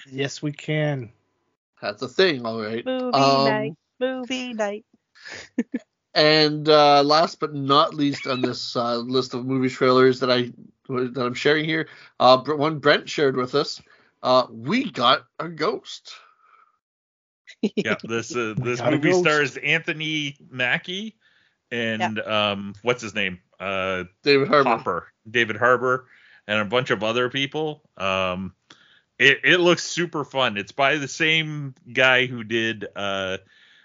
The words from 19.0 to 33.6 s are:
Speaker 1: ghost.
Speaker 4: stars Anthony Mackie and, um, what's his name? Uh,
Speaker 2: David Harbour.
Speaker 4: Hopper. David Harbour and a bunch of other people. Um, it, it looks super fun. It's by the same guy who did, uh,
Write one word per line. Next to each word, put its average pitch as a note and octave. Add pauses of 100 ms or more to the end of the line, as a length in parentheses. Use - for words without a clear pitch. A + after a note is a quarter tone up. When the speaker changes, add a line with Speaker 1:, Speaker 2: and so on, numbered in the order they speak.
Speaker 1:
ghost. F3+
Speaker 4:
stars D3
Anthony D#3 (140)
Mackie E3+ (560)
and, A2+
um, G#2
what's A#2+
his G#2
name? F#2+ (220)
Uh, F#2+ (220)
Speaker 2:
David C#3
Harbour. C#3+
Speaker 4:
Hopper. G2 (180)
David A2
Harbour B2+ (400)
and G#2+
a G#2+
bunch B2
of G#2+
other B2
people. D3
Um, F#2+ (640)
it, C3
it D#3+
looks F3
super E3
fun. B2+
It's G2+
by C#3
the C#3+
same D3+ (160)
guy B2+
who B2
did, A2+ (120)
uh, G2 (460)